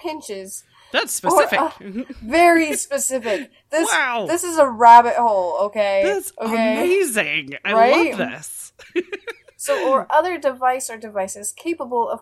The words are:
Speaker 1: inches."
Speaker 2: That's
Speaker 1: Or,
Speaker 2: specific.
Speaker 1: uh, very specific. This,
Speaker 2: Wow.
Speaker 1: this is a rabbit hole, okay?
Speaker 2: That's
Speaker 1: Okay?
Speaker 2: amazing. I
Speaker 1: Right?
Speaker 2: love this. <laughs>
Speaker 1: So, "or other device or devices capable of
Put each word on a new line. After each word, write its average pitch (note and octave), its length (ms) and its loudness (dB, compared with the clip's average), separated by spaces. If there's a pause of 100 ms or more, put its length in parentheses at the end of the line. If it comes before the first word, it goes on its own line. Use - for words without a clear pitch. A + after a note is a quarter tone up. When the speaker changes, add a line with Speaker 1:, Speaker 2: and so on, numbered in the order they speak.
Speaker 1:
inches." G#3 580 -12 (280)
Speaker 2:
That's - 340 -4
Speaker 1:
Or, - 60 0
Speaker 2:
specific. F4+ 280 2
Speaker 1:
uh, B3 540 -8 (100)
very D#4+ 540 2
specific. A#3 720 -6 (220)
This, E4+ 200 0
Speaker 2:
Wow. B3 360 -2
Speaker 1:
this E4+ 160 -2
is E4+ 140 -4
a C#4+ 120 4
rabbit A#3 460 8
hole, G3 500 0
okay? G3+ 400 0
Speaker 2:
That's - 340 -4
Speaker 1:
Okay? A3 140 -4 (240)
Speaker 2:
amazing. G#3 800 -2 (100)
I G3 80 -2
Speaker 1:
Right? C4+ 380 4
Speaker 2:
love F#3+ 180 -6
this. - 420 -16 (220)
<laughs> F4 80 -2 (560)
Speaker 1:
So, C5 340 -4
"or C4 200 0
other E4 260 2
device B3+ 540 -4
or A3+ 60 -12
devices G#3 540 -10
capable B3 560 -6
of A3+ 140 -8